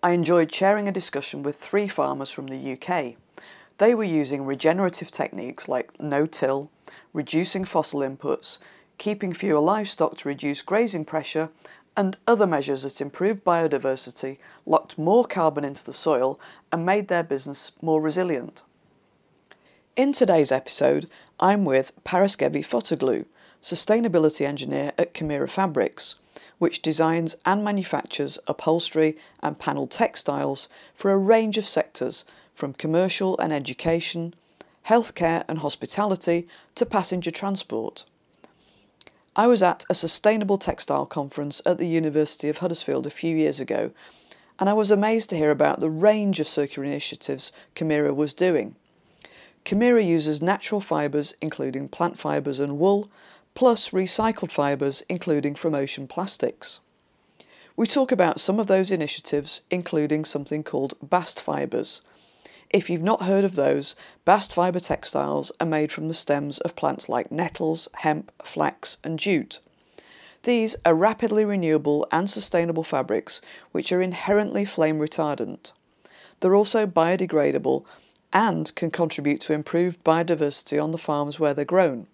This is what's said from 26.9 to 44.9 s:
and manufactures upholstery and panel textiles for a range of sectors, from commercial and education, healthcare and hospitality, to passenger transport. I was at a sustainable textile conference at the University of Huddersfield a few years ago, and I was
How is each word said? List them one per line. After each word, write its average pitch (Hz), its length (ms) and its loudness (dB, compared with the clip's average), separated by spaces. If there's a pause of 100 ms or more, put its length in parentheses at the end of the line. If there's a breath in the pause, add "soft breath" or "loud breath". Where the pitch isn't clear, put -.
and 202 180 2
manufactures 175 720 -4 (120)
upholstery 160 680 0 (280 loud breath)
and 151 160 -4
panel 143 260 -2
textiles 143 840 -2 (240 loud breath)
for 196 200 0
a 196 60 4
range 214 380 4
of 214 80 -2
sectors, - 600 -4 (280 soft breath)
from 139 200 -8
commercial 180 680 0
and 160 140 0
education, 165 840 -4 (540 soft breath)
healthcare 175 600 2
and 160 120 -4
hospitality, 170 880 -2 (260 loud breath)
to - 100 0
passenger 185 460 -2
transport. 190 720 -6 (1300 loud breath)
I 220 100 4
was 240 160 6
at - 260 2
a 185 60 2
sustainable 202 640 2
textile 143 480 -2
conference 147 580 -6
at 180 140 2
the 170 80 -2
University 156 640 0
of 151 100 -2
Huddersfield 143 480 -2
a 147 40 -6
few 165 260 -2
years 147 240 2
ago, 123 320 -4 (680 loud breath)
and 190 100 2
I 202 40 4
was 214 180 2